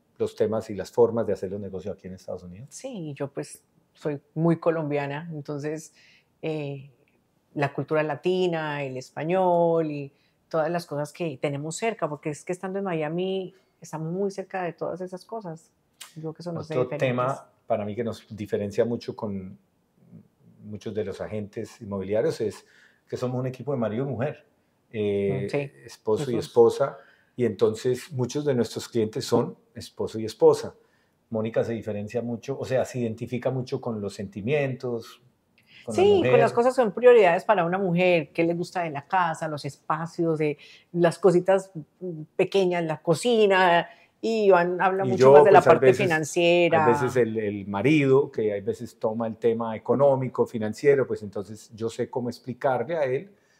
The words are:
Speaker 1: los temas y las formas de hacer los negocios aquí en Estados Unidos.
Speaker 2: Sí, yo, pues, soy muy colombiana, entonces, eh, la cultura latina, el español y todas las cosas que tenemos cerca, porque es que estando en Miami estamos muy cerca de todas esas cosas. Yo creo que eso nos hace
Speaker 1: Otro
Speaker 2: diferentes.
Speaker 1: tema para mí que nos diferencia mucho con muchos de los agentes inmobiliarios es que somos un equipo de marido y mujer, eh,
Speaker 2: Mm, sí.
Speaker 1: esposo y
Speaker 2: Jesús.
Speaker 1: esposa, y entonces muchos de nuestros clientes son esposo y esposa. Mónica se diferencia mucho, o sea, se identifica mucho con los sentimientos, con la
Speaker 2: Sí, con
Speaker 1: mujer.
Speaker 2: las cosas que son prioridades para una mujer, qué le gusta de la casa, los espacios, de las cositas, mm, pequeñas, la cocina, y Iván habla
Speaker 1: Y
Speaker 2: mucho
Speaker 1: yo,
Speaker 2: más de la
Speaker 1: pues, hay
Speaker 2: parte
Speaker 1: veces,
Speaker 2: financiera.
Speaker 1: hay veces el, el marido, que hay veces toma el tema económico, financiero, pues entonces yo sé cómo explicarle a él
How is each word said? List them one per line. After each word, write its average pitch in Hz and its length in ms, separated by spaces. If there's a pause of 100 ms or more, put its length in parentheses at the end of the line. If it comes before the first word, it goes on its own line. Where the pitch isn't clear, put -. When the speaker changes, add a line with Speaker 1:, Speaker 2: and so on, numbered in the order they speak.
(180)
Speaker 1:
los 107 180
temas 107 340
y 104 40
las 90 160
formas 113 360
de 101 80
hacer 92 160
los 104 100
negocios 95 360
aquí - 100
en 92 80
Estados 95 280
Unidos. 92 280
Speaker 2:
Sí, 180 440
yo, 139 140
pues, - 340 (320)
soy 147 260 (140)
muy 165 240
colombiana, 147 720
entonces, 151 640 (480)
eh, 143 480 (640)
la 143 180
cultura 151 300
latina, 156 840
el 131 120
español 165 960
y 143 220 (360)
todas 160 220
las 175 160
cosas 147 260
que 156 260
tenemos 147 380
cerca, 214 320
porque 160 220
es 143 140
que 180 80
estando 190 260
en 196 60
Miami 180 720 (260)
estamos 160 320
muy 196 180
cerca 190 320
de 170 120
todas - 260
esas 180 240
cosas. 180 460 (440)
Yo 156 80
creo 156 120
que - 80
eso 175 100
nos 160 140
hace 156 80
Speaker 1:
Otro 127 100 (120)
Speaker 2:
diferentes. 135 120
Speaker 1:
tema 123 420 (160)
para 107 200
mí 104 80
que 113 100
nos 107 220 (100)
diferencia 104 480
mucho 117 320
con 98 420 (1040)
muchos 107 300
de 104 100
los 95 160
agentes 104 600
inmobiliarios 101 600
es 104 260 (420)
que 123 80
somos 127 240
un 131 60
equipo 127 260
de 127 60
marido 113 280
y - 20
mujer, 131 380 (460)
eh, 101 540
Speaker 2:
Mm, - 40
sí. 143 200 (140)
Speaker 1:
esposo 110 460
y 117 40
Speaker 2:
Jesús. 101 120
Speaker 1:
esposa, - 520 (380)
y 123 80
entonces 113 680
muchos 135 320
de 139 100
nuestros 113 340
clientes 113 360
son 123 320 (180)
esposo 104 440
y 110 60
esposa. 143 500 (560)
Mónica 110 340
se 113 80
diferencia 107 500
mucho, 120 360
o 131 60
sea, 123 200
se - 160
identifica 120 500
mucho 131 300
con 110 200
los 98 140
sentimientos, 120 1080 (640)
con 226 120
la 359 60
Speaker 2:
Sí, 403 60
con 403 100
Speaker 1:
mujer. 254 220
Speaker 2:
las 214 120
cosas 247 220
que 262 80
son 214 100
prioridades 220 520
para 190 200
una 175 140
mujer, 175 540
qué 170 120
le 170 100
gusta 175 280
de 165 80
la 147 160
casa, 170 420
los 147 160
espacios, 160 720
de 151 200 (340)
las 170 260
cositas, 190 520 (300)
mm, 170 220 (140)
pequeñas, 185 480
la 156 160
cocina, 185 880 (340)
y 220 260
Iván 180 340
habla 190 240
Speaker 1:
Y - 40
Speaker 2:
mucho - 80
Speaker 1:
yo, 135 140
Speaker 2:
más 147 120
de 202 80
la 180 80
Speaker 1:
pues, - 80
hay 120 40
Speaker 2:
parte - 140
Speaker 1:
veces, 127 200
Speaker 2:
financiera. 165 800
Speaker 1:
hay 120 80
veces 127 240
el, 110 220
el 101 280
marido, 135 640
que 107 220
hay 101 80
veces 107 380
toma 113 280
el 110 100
tema 113 400
económico, 127 680
financiero, 123 640
pues 107 160
entonces 104 520
yo 110 140
sé 117 220
cómo 123 180
explicarle 123 680
a 147 60
él 139 260 (300)